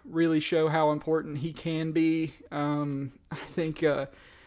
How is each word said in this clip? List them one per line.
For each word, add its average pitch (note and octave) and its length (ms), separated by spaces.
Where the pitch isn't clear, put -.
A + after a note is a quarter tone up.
really E3 360
show D#3 280
how D3+ 240
important D#3 460
he D#3 140
can D#3+ 400
be, D#3+ 420
um, D3 600
I D3 60
think, D#3+ 460
uh, C#3 240